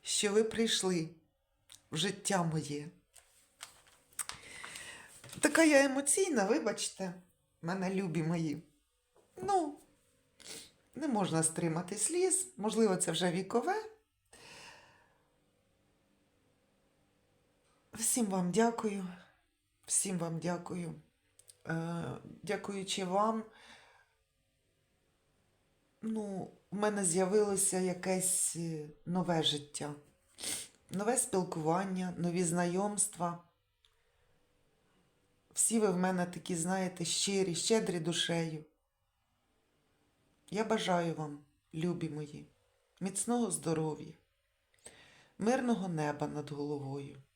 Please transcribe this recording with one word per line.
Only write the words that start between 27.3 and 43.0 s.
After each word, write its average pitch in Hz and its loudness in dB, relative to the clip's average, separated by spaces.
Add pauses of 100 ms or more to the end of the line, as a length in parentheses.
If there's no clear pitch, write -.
якесь, 185 0
е, 160 -4 (180)
нове 175 2
життя, 147 -2 (960)
нове 208 4
спілкування, 180 0
нові 175 2
знайомства. 175 0 (2000)
Всі - 2
ви 208 4
в 180 2
мене 185 2
такі, 175 -6
знаєте, 180 -2
щирі, 190 0
щедрі 180 0
душею. 160 -2 (1900)
Я 214 0
бажаю 175 0
вам, 147 -6 (360)
любі 160 -2
мої, 147 -10 (540)